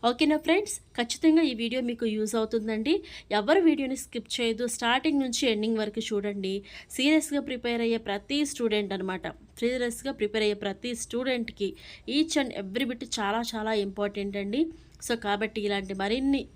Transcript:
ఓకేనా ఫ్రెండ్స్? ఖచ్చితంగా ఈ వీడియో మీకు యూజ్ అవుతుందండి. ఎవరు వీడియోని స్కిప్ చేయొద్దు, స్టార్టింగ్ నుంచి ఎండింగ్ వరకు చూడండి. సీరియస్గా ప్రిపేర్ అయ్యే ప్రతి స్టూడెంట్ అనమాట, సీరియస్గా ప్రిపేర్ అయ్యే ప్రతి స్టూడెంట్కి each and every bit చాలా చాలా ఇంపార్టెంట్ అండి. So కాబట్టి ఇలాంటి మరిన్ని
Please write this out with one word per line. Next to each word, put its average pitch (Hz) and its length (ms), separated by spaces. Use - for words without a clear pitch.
ఓకేనా 285 280
ఫ్రెండ్స్? 381 280
ఖచ్చితంగా 311 540
ఈ - 100
వీడియో 233 280
మీకు 240 160
యూజ్ 214 240
అవుతుందండి. 220 560
ఎవరు 277 280
వీడియోని 269 360
స్కిప్ - 320
చేయొద్దు, 233 300
స్టార్టింగ్ 262 480
నుంచి 247 200
ఎండింగ్ 220 300
వరకు 214 260
చూడండి. 202 440
సీరియస్గా 294 540
ప్రిపేర్ 240 360
అయ్యే 226 140
ప్రతి 208 300
స్టూడెంట్ 208 460
అనమాట, 185 300
సీరియస్గా 247 600
ప్రిపేర్ 214 260
అయ్యే 208 180
ప్రతి 202 260
స్టూడెంట్కి 240 680
each 311 260
and 247 100
every 208 280
bit 247 120
చాలా 214 220
చాలా 220 220
ఇంపార్టెంట్ 202 560
అండి. 208 180
So 240 100
కాబట్టి 202 420
ఇలాంటి 196 340
మరిన్ని 262 400